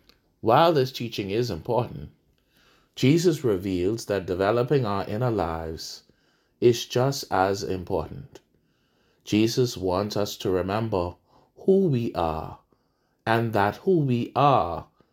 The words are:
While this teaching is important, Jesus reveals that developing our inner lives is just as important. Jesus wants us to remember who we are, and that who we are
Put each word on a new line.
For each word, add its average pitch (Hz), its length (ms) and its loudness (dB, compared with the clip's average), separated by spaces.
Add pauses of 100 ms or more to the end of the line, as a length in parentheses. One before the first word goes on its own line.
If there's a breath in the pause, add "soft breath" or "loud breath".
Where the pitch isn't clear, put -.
(420 soft breath)
While 151 320 6
this 131 180 2
teaching 110 380 -6
is 117 200 -2
important, 101 600 -4 (880 soft breath)
Jesus 156 480 2
reveals 98 640 0
that 98 200 -2
developing 117 580 0
our 101 220 -4
inner 117 240 -2
lives 82 720 -4 (580)
is 120 240 4
just 135 480 -2
as 98 300 0
important. 90 760 -8 (840)
Jesus 117 520 2
wants 92 400 -2
us 101 200 -4
to - 140 -4
remember 95 640 -2 (480 soft breath)
who 190 240 4
we 120 260 0
are, 82 460 -4 (680)
and 113 260 0
that 104 260 2
who 185 200 2
we 123 380 0
are 98 500 2 (260)